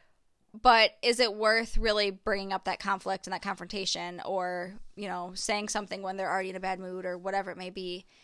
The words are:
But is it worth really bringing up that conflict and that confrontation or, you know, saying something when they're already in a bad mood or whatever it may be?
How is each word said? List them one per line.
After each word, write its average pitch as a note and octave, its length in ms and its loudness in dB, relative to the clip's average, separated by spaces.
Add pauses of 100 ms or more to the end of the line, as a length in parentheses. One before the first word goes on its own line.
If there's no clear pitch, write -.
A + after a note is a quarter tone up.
(520)
But A3+ 400 8 (100)
is A#3+ 160 2
it A3+ 160 4
worth A3 420 4
really G#3+ 340 4
bringing G3 420 -2
up F#3+ 120 -4
that F#3 140 -2
conflict F#3+ 480 -2
and F#3 80 -6
that - 80 -8
confrontation F3+ 800 -6
or, F3+ 500 -4 (200)
you G3+ 140 -8
know, F3+ 260 -6
saying G#3 340 -2
something G3+ 320 -4
when F#3+ 160 -6
they're F#3+ 140 -2
already F#3+ 200 0
in F#3 60 -8
a F#3 40 -6
bad F#3 180 -2
mood F#3 260 -8
or F3+ 140 -6
whatever F#3+ 320 -4
it E3+ 80 -10
may F#3 120 -10
be? F#3 340 -8 (200)